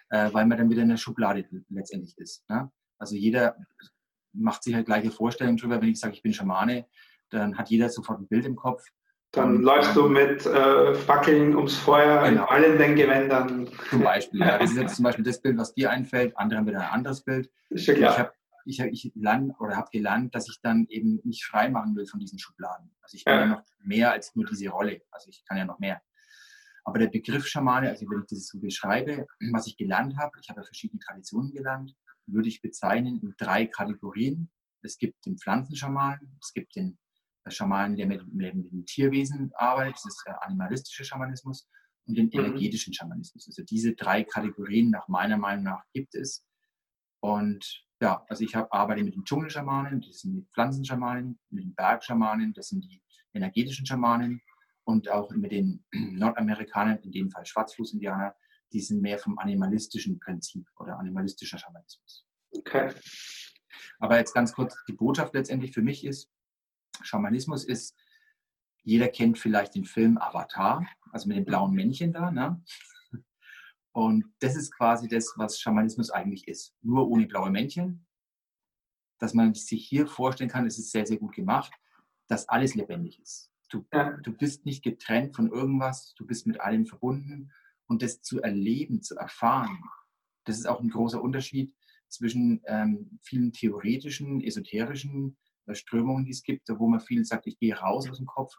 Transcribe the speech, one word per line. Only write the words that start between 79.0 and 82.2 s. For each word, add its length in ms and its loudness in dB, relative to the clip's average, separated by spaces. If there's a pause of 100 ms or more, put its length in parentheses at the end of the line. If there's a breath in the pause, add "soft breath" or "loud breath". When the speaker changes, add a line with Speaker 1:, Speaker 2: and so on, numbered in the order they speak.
Speaker 1:
dass 140 -6
man 200 6
sich 340 -8
hier 200 0
vorstellen 420 -4
kann, 160 -2
es 140 -4
ist 120 -12
sehr, 140 0
sehr 120 -2
gut 180 -8
gemacht, 360 -2 (560)